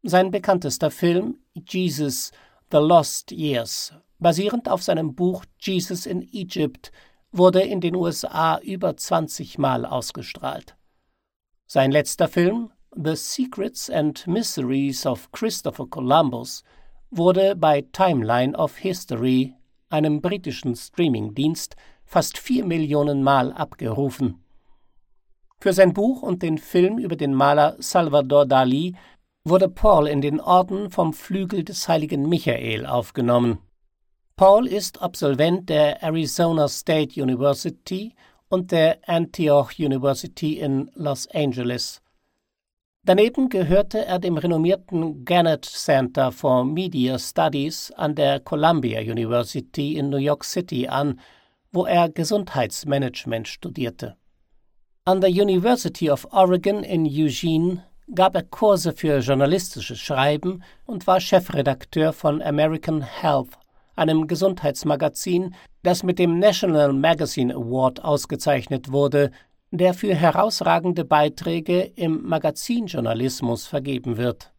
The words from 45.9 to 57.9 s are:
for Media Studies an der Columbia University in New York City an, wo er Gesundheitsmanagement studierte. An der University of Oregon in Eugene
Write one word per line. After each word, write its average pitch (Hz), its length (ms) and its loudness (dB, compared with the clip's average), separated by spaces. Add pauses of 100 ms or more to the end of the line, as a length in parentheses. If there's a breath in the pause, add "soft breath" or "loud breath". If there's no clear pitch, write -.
for 127 320 0
Media 147 540 -2
Studies 147 760 -4
an 151 200 -4
der 139 280 0
Columbia 147 600 0
University 120 960 -4
in 143 140 -4
New 143 60 -2
York 143 260 -2
City 151 440 -6
an, 139 320 -4 (520 soft breath)
wo 180 160 -2
er 175 220 4
Gesundheitsmanagement 139 1400 -4
studierte. - 720 -10 (840)
An 185 160 2
der 185 120 6
University 190 800 2
of - 200 -2
Oregon 190 520 4
in 160 240 0
Eugene 160 760 0 (300)